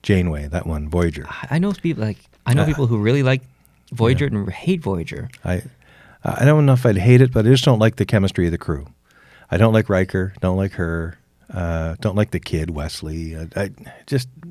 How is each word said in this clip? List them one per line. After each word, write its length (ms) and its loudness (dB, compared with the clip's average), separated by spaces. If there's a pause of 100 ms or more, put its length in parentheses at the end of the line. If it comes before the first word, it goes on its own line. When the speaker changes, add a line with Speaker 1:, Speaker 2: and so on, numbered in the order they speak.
Speaker 1:
Janeway, 460 0
that 180 -6
one, 220 -6
Voyager. 400 -2
Speaker 2:
I, 220 -14
I 80 0
know 120 0
people, 320 -4
like, 140 -4 (280)
I 80 2
know 100 4
Speaker 1:
Uh, 20 4
Speaker 2:
people 220 0
who 100 2
really 260 2
like 180 2 (520)
Voyager 360 2
Speaker 1:
Yeah. 100 -2
Speaker 2:
and 120 -4
hate 300 -4
Voyager. 480 -6 (160)
Speaker 1:
I, 160 -2 (640)
I 180 -2
don't 220 4
know 80 6
if 120 2
I'd 120 4
hate 240 6
it, 100 4
but 140 2
I 40 6
just 140 4
don't 160 4
like 160 4
the 100 0
chemistry 420 2
of 40 0
the 60 -2
crew. 300 -6 (640)
I 60 -2
don't 180 6
like 140 4
Riker. 540 0
Don't 160 0
like 160 -2
her. 440 -4 (360)
Uh, 480 -4
don't 140 -4
like 160 0
the 80 -4
kid, 320 -4
Wesley. 640 -8
I, 180 -10
I 140 -4 (380)
just, 200 -2 (240)